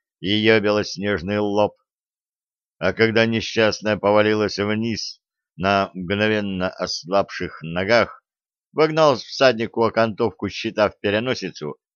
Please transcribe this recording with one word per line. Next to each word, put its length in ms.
ее 400
белоснежный 800
лоб. 360
А 160
когда 320
несчастная 720
повалилась 600
вниз 640
на 360
мгновенно 760
ослабших 920
ногах, 600
вогнал 460
всаднику 640
окантовку 680
щита 400
в 100
переносицу, 800